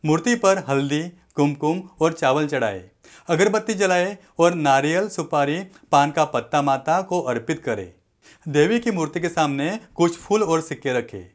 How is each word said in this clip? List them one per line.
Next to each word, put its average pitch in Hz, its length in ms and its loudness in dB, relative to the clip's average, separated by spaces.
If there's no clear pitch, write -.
मूर्ति 160 320 2
पर 190 320 2
हल्दी, 139 340 0
कुमकुम 147 480 0
और 160 120 4
चावल 147 340 0
चढ़ाए, 113 360 -4
अगरबत्ती 208 460 0
जलाए 185 420 0
और 175 160 4
नारियल, 151 540 0
सुपारी, 151 500 -2
पान 143 180 4
का 151 160 0
पत्ता 143 360 -2
माता 143 400 0
को 180 200 -4
अर्पित 127 420 -4
करे। 98 280 -6
देवी 156 320 4
की 233 120 -2
मूर्ति 165 300 -4
के 170 80 -2
सामने 156 500 -2
कुछ 170 220 0
फूल 302 260 0
और 165 180 2
सिक्के 139 320 -6
रखे। 113 300 -4